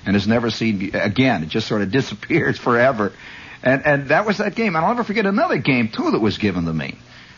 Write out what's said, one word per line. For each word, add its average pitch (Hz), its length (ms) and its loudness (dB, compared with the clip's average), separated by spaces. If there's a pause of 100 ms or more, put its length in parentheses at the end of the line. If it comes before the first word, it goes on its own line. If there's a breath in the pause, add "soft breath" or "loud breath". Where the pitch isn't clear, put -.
and 98 100 2
is 98 120 0
never 117 220 2
seen 110 280 -2
be-, 95 140 -6
again. 104 500 0
It 80 60 -6
just 110 180 -2
sort 107 160 -2
of 95 100 -2
<laughs> 139 80 2
disappears 135 560 -2
forever. 120 560 2 (520 loud breath)
And, 135 200 2
and 139 240 2
that 170 180 4
was 202 120 0
that 202 160 -2
game. 208 220 0
And 160 80 0
I'll 214 100 2
never 240 100 -2
forget 202 220 0
another 233 320 2
game, 123 300 2
too, 311 240 -2
that 139 80 2
was 107 180 0
given 90 280 0
to 82 60 -2
me. 73 240 -6 (420 loud breath)